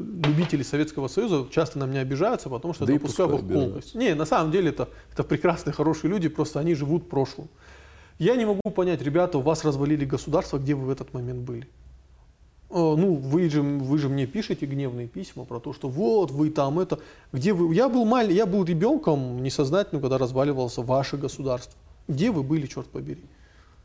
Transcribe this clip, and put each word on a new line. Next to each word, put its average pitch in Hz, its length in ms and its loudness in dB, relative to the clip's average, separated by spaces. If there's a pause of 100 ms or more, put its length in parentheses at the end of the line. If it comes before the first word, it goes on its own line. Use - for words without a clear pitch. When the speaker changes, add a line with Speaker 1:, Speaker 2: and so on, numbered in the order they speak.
(260)
Speaker 1:
любители 147 360 2
Советского 147 460 -2
Союза 185 420 0
часто 156 280 -2
на 139 80 -2
меня 135 160 -2
обижаются, 139 480 -2
потому 131 240 -6
что - 100 -6
Speaker 2:
Да 135 80 4
Speaker 1:
я 147 40 4
Speaker 2:
и - 40 4
Speaker 1:
допускаю 151 280 0
в 143 40 0
Speaker 2:
пускай 98 160 0
Speaker 1:
их - 20 -2
Speaker 2:
обижаются. 95 220 2
Speaker 1:
колкость. - 220 -12
Не, 220 200 2
на 151 120 0
самом 170 240 2
деле 175 180 2
это, 131 200 -2 (260)
это 147 100 0
прекрасные, 170 480 0
хорошие 156 380 0
люди, 185 180 0
просто 143 320 -2
они 170 140 2
живут 147 340 -2
прошлым. - 400 -2 (720)
Я 214 180 4
не 233 80 2
могу 208 260 0
понять, 180 300 0
ребята, 156 380 2
у - 40 0
вас 156 220 2
развалили 143 400 2
государство, 143 540 -2
где 139 160 -2
вы 135 120 -4
в 131 40 -2
этот 135 240 -8
момент 123 240 -6
были? 123 280 -10 (1040)
Э, - 40 -8
ну, 170 400 4
вы 143 340 2
же, 147 140 2
вы 143 360 0
же 143 120 0
мне 139 160 0
пишете 170 400 -4
гневные 131 420 -4
письма 139 360 -12
про 123 160 -8
то, 147 120 -8
что - 160 -8
вот, 190 420 2
вы 151 200 2
там 147 300 0
это, 175 180 -2 (340)
где 143 220 2
вы? 170 200 2
Я 240 140 4
был 247 160 2
маль-, 220 280 4
я 208 120 4
был 190 200 2
ребенком 156 800 0
несознательным, 147 600 0
когда 131 160 2
разваливался 131 640 0
ваше 131 340 0
государство. 131 580 -6 (340)
Где 160 220 2
вы 160 120 0
были, 143 240 0
черт 131 220 -10
побери? 139 340 -10 (640)